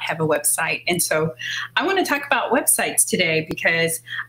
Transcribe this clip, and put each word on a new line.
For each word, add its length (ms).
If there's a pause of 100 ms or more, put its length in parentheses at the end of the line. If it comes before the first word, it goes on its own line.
have 200
a 60
website. 600
And 160
so 320 (420)
I 100
wanna 180
talk 220
about 260
websites 560
today 400
because 540 (260)